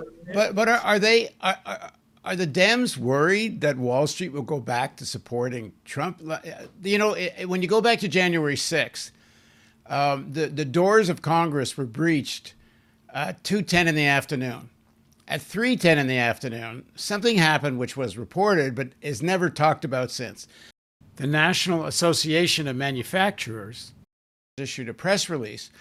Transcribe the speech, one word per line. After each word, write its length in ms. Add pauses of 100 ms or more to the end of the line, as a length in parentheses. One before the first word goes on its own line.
(340)
But, 220
but 120
are, 100
are 200
they, 420
are, 240
are, 280 (320)
are 100
the 140
Dems 480
worried 640
that 180
Wall 300
Street 240
will 100
go 160
back 380
to 100
supporting 640 (120)
Trump? 360
Li-, 140
uh, 320 (160)
you 160
know, 160
i-, 240
i-, 60
when 180
you 60
go 120
back 200
to 80
January 480
sixth, 560 (720)
um, 460
the, 140
the 180
doors 440
of 140
Congress 540
were 100
breached 680 (600)
at 300
two 180
ten 240
in 80
the 120
afternoon. 640 (640)
At 80
three 380
ten 180
in 120
the 100
afternoon, 640 (100)
something 440
happened 400
which 180
was 220
reported 560
but 140 (120)
is 220
never 260
talked 340
about 280
since. 360 (680)
The 100
National 600
Association 840
of 80
Manufacturers 1200 (640)
issued 320
a 20
press 380
release 400 (100)